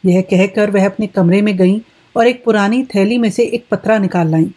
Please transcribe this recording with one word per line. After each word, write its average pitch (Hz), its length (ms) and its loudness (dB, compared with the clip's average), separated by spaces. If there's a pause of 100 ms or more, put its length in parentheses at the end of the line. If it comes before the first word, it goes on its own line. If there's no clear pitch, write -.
यह 185 140 2
कहकर 196 500 0
वह 196 160 0
अपने 202 200 -4
कमरे 190 360 0
में 208 140 -2
गईं 185 240 2 (360)
और 233 100 2
एक 247 180 -2
पुरानी 220 400 0
थैली 208 340 0
में 226 120 0
से 240 140 0
एक 233 260 -6
पत्रा 220 280 0
निकाल 180 300 0
लाईं। 160 280 0